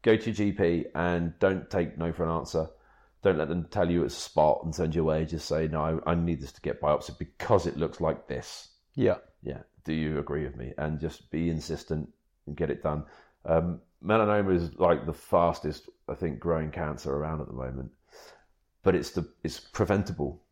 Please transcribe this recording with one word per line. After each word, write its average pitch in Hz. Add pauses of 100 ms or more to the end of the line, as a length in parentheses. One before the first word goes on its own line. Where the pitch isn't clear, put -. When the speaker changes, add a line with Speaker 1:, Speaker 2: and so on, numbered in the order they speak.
Speaker 1:
Go 110
to 110
your 110
G 101
P 85 (100)
and 85
don't 95
take 87
no 82
for 87
an 82
answer. 80 (520)
Don't 92
let 76
them 85
tell 87
you 85
it's -
a -
spot 76
and 80
send 80
you 82
away. 78
Just 78
say, 80
"No, 78
I, 85
I 85
need 85
this 69
to -
get -
biopsy 76
because 87
it 71
looks 78
like 78
this." - (260)
Speaker 2:
Yeah. 107 (260)
Speaker 1:
Yeah. - (200)
Do 80
you 78
agree 71
with 65
me? 62
And 78
just -
be 82
insistent 78 (360)
and 73
get 78
it -
done. 76 (400)
Um, 82 (240)
melanoma 104
is, 85
like, 85
the 80
fastest, 82 (200)
I 71
think, 76
growing 80
cancer 76
around 76
at -
the -
moment. 65 (920)
But 92
it's -
the, 87 (200)
it's -
preventable. 95